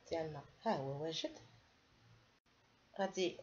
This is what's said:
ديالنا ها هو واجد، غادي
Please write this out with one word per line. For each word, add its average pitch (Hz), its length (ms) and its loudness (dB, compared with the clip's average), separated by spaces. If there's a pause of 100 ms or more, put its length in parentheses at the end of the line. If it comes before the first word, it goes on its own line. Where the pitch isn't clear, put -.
ديالنا 156 360 -2 (180)
ها 214 140 4
هو 139 260 0
واجد، 254 360 -2 (1600)
غادي 190 440 2